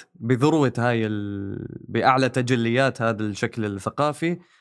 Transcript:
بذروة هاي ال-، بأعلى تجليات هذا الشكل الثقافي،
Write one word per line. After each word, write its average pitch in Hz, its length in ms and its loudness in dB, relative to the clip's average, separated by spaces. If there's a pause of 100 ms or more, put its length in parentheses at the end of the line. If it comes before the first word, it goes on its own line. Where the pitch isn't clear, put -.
(140)
بذروة 127 640 2
هاي 117 280 2
ال-، 101 600 -6 (220)
بأعلى 127 400 4
تجليات 123 760 0
هذا 113 200 0
الشكل 107 420 -4
الثقافي، 147 760 -2 (220)